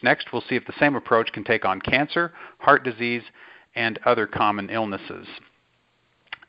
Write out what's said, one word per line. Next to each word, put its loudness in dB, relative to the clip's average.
Next, 2
we'll -4
see 0
if -2
the -14
same 4
approach 2
can -10
take 0
on -2
cancer, -2
heart 6
disease, -4
and -2
other 4
common 0
illnesses. -6